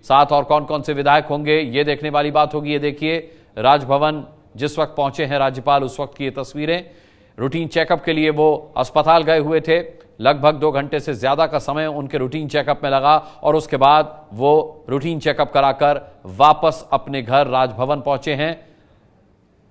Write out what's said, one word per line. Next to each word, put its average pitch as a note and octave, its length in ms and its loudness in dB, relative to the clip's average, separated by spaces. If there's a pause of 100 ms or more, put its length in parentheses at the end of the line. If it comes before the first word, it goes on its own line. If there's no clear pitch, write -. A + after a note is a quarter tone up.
साथ C#3+ 240 4
और C#3+ 180 0
कौन-कौन D3+ 380 -2
से D3+ 100 -6
विधायक C#3+ 340 2
होंगे D3+ 340 0
ये C#3 240 -2
देखने D3 260 -4
वाली D3 200 0
बात D3+ 240 0
होगी। D3 180 -4
ये D3 60 -2
देखिए D3+ 520 -4 (280)
राजभवन C#3 680 2 (320)
जिस D3 220 -4
वक्त D3+ 180 -2
पहुंचे C#3+ 280 -2
हैं C#3 140 -2
राज्यपाल C3+ 460 0
उस B2+ 160 -8
वक्त C3+ 160 -8
की C#3+ 80 -8
ये C3+ 60 -4
तस्वीरें। D3+ 600 -6 (480)
रूटीन D3 300 -4
चेकअप E3 360 0
के E3 80 -2
लिए D#3 180 2
वो D3+ 460 0
अस्पताल D#3 460 2
गए D#3+ 160 2
हुए D#3 220 0
थे। E3 440 -2 (160)
लगभग D3 340 2
दो D3 180 0
घंटे C#3+ 280 -4
से D3 140 -6
ज्यादा C#3 320 0
का D3+ 120 -4
समय D3+ 280 -4
उनके C#3+ 320 -6
रूटीन C#3+ 300 -4
चेकअप C#3+ 360 -2
में C#3 60 -2
लगा C#3 260 4 (260)
और D3+ 140 2
उसके D3+ 200 -2
बाद C#3+ 560 4
वो C#3+ 560 0
रूटीन D3 300 -4
चेकअप C#3+ 340 -2
कराकर C#3+ 720 0
वापस D3 680 2
अपने C#3 300 -4
घर C3+ 240 2
राजभवन B2+ 540 -2
पहुंचे C3+ 340 -4
हैं। D#3 320 -6 (1040)